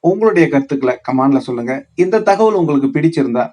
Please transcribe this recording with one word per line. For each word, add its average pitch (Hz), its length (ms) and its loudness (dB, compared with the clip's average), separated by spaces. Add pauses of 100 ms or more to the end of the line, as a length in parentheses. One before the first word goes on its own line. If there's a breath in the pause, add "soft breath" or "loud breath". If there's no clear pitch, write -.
உங்களுடைய 190 480 2
கருத்துக்களை 139 440 -2 (100)
கமெண்ட்ல 131 360 0
சொல்லுங்க. 123 340 -6 (220)
இந்த 185 280 0
தகவல் 208 360 2
உங்களுக்கு 147 300 0
பிடிச்சிருந்தா 143 640 0